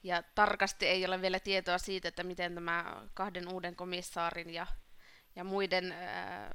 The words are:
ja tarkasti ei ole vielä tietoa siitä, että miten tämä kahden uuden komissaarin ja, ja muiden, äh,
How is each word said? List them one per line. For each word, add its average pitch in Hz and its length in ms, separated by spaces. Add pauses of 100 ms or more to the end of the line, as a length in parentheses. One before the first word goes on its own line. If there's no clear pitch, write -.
ja 175 200 (120)
tarkasti 202 520
ei 185 200
ole 185 160
vielä 185 180
tietoa 185 380
siitä, 185 300
että 175 140
miten 175 320
tämä 170 300 (300)
kahden 185 380
uuden 175 240
komissaarin 175 760
ja, 170 160 (720)
ja 180 80
muiden, 185 480
äh, 180 640